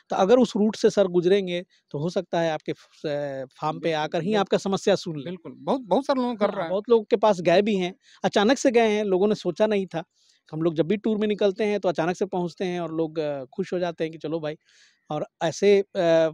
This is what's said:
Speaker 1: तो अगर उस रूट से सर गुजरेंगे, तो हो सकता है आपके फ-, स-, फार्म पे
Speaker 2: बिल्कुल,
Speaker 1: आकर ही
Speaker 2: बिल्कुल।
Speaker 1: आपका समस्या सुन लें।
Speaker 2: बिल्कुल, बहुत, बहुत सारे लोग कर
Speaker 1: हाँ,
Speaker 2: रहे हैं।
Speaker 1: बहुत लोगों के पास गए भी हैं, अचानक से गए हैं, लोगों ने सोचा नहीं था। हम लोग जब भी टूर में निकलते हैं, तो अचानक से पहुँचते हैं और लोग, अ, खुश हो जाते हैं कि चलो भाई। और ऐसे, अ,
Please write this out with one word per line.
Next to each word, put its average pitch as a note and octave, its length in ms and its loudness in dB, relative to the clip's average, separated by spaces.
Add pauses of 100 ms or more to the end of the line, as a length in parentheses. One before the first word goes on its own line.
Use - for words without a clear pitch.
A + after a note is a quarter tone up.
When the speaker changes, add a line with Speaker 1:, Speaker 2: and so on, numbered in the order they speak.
Speaker 1:
तो G3+ 60 -4
अगर G3+ 220 6
उस B3 180 4
रूट G#3+ 200 2
से - 140 2
सर G3 180 2
गुजरेंगे, F3+ 580 0 (260)
तो D#3 60 -8
हो D3+ 120 -4
सकता F3 320 -4
है E3 100 0
आपके D#3 220 -6
फ-, - 180 -20
स-, C#3+ 560 -8 (140)
फार्म D#3+ 180 -4
पे - 40 -8
Speaker 2:
बिल्कुल, D#3+ 180 -2
Speaker 1:
आकर D#3+ 200 -4
ही D#3+ 60 -4
Speaker 2:
बिल्कुल। G#3+ 120 2
Speaker 1:
आपका G3 180 0
समस्या F#3+ 380 0
सुन E3+ 200 -4
लें। C#3 100 -10
Speaker 2:
बिल्कुल, E3 320 -14
बहुत, F3 240 -4
बहुत A3 240 0
सारे C4 160 0
लोग B3 160 -4
कर G3+ 80 0
Speaker 1:
हाँ, G3 80 0
Speaker 2:
रहे G3 80 -4
हैं। E3 80 -4
Speaker 1:
बहुत G3+ 200 -4
लोगों A3+ 140 4
के - 120 0
पास G3 260 2
गए F3 200 6
भी G#3 140 0
हैं, F#3 200 -2 (280)
अचानक G#3 340 2
से C4+ 140 2
गए A3+ 160 4
हैं, G#3+ 160 0
लोगों F#3+ 240 2
ने G#3+ 80 0
सोचा F#3+ 320 0
नहीं G3+ 200 0
था। E3 160 -8 (480)
हम D#3 100 -6
लोग E3 140 0
जब D3+ 120 0
भी G#3 100 0
टूर A3 200 -2
में G#3+ 100 0
निकलते G#3 360 0
हैं, G#3 160 0
तो F#3+ 100 -2
अचानक E3+ 260 0
से G3+ 100 -4
पहुँचते F3+ 400 -4
हैं F3+ 140 -4
और D#3+ 160 -6
लोग, D#3+ 240 -4
अ, C#3+ 260 -6
खुश F3+ 280 -8
हो F3+ 60 -2
जाते F3 240 -4
हैं D#3+ 80 -4
कि D#3+ 60 -16
चलो D#3 220 -6
भाई। D3+ 160 -8 (540)
और D3+ 180 -6 (160)
ऐसे, G3 400 4 (120)
अ, E3 380 4